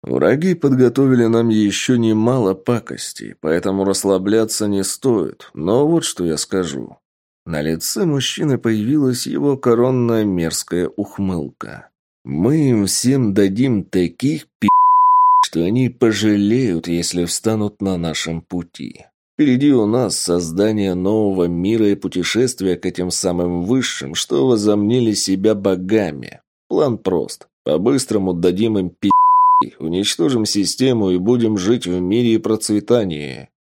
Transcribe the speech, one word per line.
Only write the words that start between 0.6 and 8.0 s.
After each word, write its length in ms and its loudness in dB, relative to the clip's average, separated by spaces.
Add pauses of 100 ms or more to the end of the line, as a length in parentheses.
нам 220 2
ещё 480 0
немало 580 2
пакостей, 880 -8
поэтому 440 -2
расслабляться 840 0
не 160 -2
стоит, 720 -4
но 320 0
вот 180 0
что 200 -6
я 120 -2
скажу". 640 -6 (460)
На 180 -4
лице 420 -4